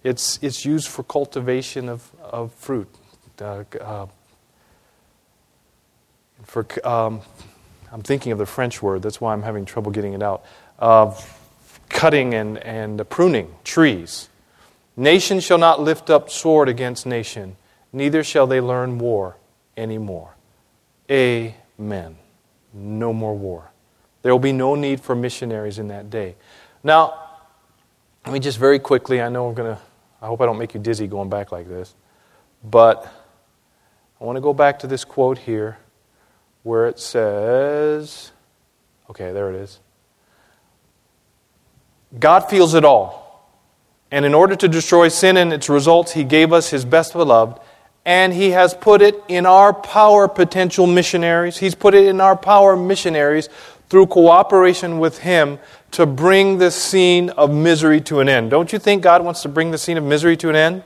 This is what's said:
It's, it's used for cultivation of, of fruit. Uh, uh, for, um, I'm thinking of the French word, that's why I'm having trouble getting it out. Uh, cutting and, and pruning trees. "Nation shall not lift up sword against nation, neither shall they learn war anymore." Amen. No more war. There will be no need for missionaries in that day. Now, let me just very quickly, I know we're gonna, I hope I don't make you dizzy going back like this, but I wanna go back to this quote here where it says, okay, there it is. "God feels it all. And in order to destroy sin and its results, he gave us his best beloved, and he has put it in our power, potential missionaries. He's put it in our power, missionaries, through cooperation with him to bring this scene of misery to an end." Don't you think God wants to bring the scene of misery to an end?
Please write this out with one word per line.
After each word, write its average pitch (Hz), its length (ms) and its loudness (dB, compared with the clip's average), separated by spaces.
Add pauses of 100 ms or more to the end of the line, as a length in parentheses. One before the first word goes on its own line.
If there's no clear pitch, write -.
It's, - 380 -8
it's 139 240 -10
used 151 220 -6
for - 160 -16
cultivation 131 840 -8
of, 120 220 -16 (100)
of 117 340 -14
fruit. 120 340 -12 (520)
Uh, 104 240 -16 (160)
uh, 104 280 -16 (2500)
for, 113 200 -10 (180)
um, 113 380 -6 (680)
I'm 110 100 -18
thinking 131 300 -6
of 107 80 -6
the 101 80 -6
French 123 340 -8
word, 95 220 -4
that's 107 180 -10
why 113 120 -4
I'm 107 100 -8
having 104 220 -10
trouble 107 260 -10
getting 101 220 -8
it 98 100 -10
out. 98 200 -8 (360)
Uh, 110 340 4 (760)
cutting 139 440 0
and, 107 240 -8
and 107 500 -12
pruning 127 460 -2 (100)
trees. 110 680 -4 (680)
"Nation 180 400 0
shall 170 200 0
not 165 200 2
lift 151 300 -4
up 151 220 0
sword 156 380 0
against 123 360 -8
nation, 107 500 -12 (380)
neither 143 300 -4
shall 139 240 0
they 131 120 -2
learn 123 380 -6
war 107 380 -6 (400)
anymore." 104 580 -12 (800)
Amen. 110 1040 -6 (560)
No 107 400 -10
more 110 220 -8
war. 92 340 -14 (540)
There 127 80 0
will 127 80 4
be 135 140 -2
no 131 200 -2
need 139 260 -6
for 127 160 -6
missionaries 113 640 -10
in 104 120 -12
that 101 200 -18
day. 101 260 -10 (480)
Now, 156 300 4 (1120)
let 123 80 -12
me 139 60 -6
just 131 180 -8
very 135 220 4
quickly, 127 420 -2
I 120 80 -6
know 123 180 -8
we're 117 60 -10
gonna, 113 260 -10 (400)
I 110 60 -18
hope 117 160 -6
I 123 60 2
don't 110 100 -4
make 113 160 -12
you 110 60 -14
dizzy 107 260 -6
going 98 240 -10
back 101 220 -8
like 87 160 -14
this, 90 260 -16 (680)
but 113 440 4 (1120)
I 123 40 -16
wanna 123 180 -8
go 143 120 0
back 143 260 0
to 131 80 -14
this 131 180 -8
quote 131 320 -2
here 110 400 -8 (840)
where 113 240 -2
it 117 120 -8
says, 139 1300 -4 (800)
okay, 92 200 -12
there 98 200 -6
it 92 60 -12
is. 98 220 -18 (2500)
"God 165 320 4
feels 175 240 4
it 156 100 4
all. 117 420 2 (840)
And 143 140 -2
in 143 100 2
order 190 220 4
to 180 140 0
destroy 165 400 4
sin 185 260 2
and 175 160 2
its 147 160 -6
results, 165 460 2
he 160 100 -4
gave 156 300 4
us 165 160 2
his 131 160 -6
best 160 260 2
beloved, 123 480 2 (460)
and 185 260 2
he 185 200 0
has 180 220 2
put 208 280 4
it 202 260 4
in 175 180 -2
our 196 280 8
power, 208 560 4
potential 180 580 0
missionaries. 175 680 0
He's 185 180 -4
put 196 180 4
it 196 120 8
in 190 160 0
our 190 160 4
power, 196 400 4
missionaries, 156 720 -2 (400)
through 190 160 8
cooperation 180 920 4
with 160 200 -2
him 156 400 0 (320)
to 170 140 2
bring 190 520 2
this 175 240 0
scene 180 500 2
of 147 200 2
misery 156 500 2
to 143 200 -2
an 135 80 2
end." 117 200 0
Don't 165 220 0
you 214 80 -6
think 202 240 0
God 175 220 6
wants 170 160 -8
to 147 80 -10
bring 160 220 -4
the 156 60 -6
scene 165 200 -6
of 151 80 -4
misery 156 320 2
to 165 120 -4
an 156 60 0
end? 170 300 0